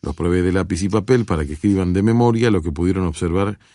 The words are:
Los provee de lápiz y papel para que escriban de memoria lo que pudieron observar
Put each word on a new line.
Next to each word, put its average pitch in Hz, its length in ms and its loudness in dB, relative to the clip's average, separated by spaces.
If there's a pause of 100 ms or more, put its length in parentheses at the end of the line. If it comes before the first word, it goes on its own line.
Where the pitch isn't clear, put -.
Los 73 140 -6
provee 87 260 0
de 90 100 0
lápiz 90 320 -2
y 98 60 0
papel 110 340 2
para 78 220 -2
que 73 80 -8
escriban 95 400 0
de 98 100 2
memoria 117 480 2
lo 92 100 2
que 80 100 -4
pudieron 90 340 0
observar 92 540 -2 (160)